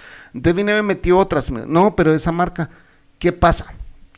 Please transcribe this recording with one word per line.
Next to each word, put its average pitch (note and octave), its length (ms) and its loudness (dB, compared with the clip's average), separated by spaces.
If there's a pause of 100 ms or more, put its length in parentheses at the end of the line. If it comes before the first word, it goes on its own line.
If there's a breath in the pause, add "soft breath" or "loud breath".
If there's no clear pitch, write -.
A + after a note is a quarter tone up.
(340 loud breath)
Entonces E3 200 0
vine G3+ 180 -2
y G#3 40 0
me G#3+ 60 0
metí F#3 300 0
otras, F3+ 380 0
no, E3 460 0
pero D#3+ 180 4
esa D#3 160 -2
marca, F3 380 -4 (500 soft breath)
¿qué F3 140 0
pasa? - 360 0 (500)